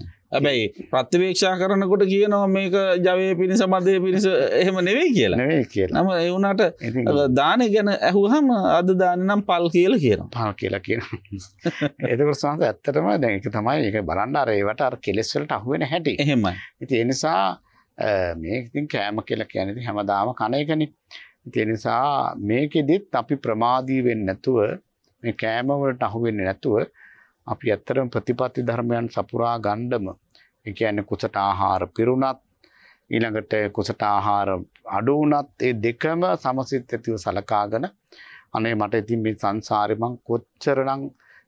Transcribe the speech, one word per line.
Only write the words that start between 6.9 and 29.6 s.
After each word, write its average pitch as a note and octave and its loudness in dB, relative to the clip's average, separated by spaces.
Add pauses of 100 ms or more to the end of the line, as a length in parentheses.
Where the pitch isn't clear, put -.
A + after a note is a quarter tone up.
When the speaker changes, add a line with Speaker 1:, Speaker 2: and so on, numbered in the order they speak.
Speaker 1:
අ, C#3+ 4
දානේ E3+ 4
ගැන G3+ 2
ඇහුවහම G3+ 4 (200)
අද F3 4
දානේ F3+ 2
නම් G3+ 2
පල් F3 2
කියලා F#3 4
කියනවා. G#2+ 2
Speaker 2:
පල් A2 -4
කියලා G2 -4
කියනවා. - -6 (440)
<laughs> E3+ -2 (320)
එතකොට C#3 0
සංස D3 -2
ඇත්තටම D3 0
දැන් C#3+ 2
ඒක G2+ -2
තමයි, A2+ -2
ඒක G#2+ -2
බලන්න G2+ -2
අර C3+ 0
ඒවට G#2 0
අර B2 -2
කෙලෙස් G#2 -2
වලට D3 -4
අහු A#2 -4
වෙන C#3+ -2
හැටි. D3 -2
Speaker 1:
එහෙමයි. B2 0 (220)
Speaker 2:
ඉතින් B2+ -2
ඒ A2+ 2
නිසා, C3+ 0 (540)
අ, G#2+ 0 (240)
මේ E2 -6
ඉතින් C#3+ -6
කෑම G#2 -4
කියලා A2 -4
කියන්නේ G2+ -6
ඉතින් A#2+ -10
හැමදාම G#2 -2
කන A2 -4
එකනේ. D3+ -2 (520)
ඉතින් A#2+ -4
ඒ G#2+ 0
නිසා A#2 0 (300)
මේකෙදිත් D3 0
අපි B2+ -2
ප්‍රමාදී C3 0
වෙන්නේ A2 0
නැතුව, A#2 0 (640)
මේ A2+ -2
කෑම A#2 -2
වලට C3+ -2
අහු A2+ -2
වෙන්නේ G#2 -2
නැතුව G2+ 0 (720)
අපි A#2+ -2
ඇත්තටම B2+ -2
ප්‍රතිපත්ති B2 -4
ධර්මයන් A#2 -2
සපුරා A#2 -4
ගන්නම, A2 -4 (560)